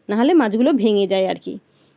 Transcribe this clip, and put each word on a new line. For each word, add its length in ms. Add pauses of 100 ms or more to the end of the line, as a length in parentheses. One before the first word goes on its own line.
না 100
হলে 140
মাছগুলো 400
ভেঙে 340
যায় 200
আর 160
কি। 100 (440)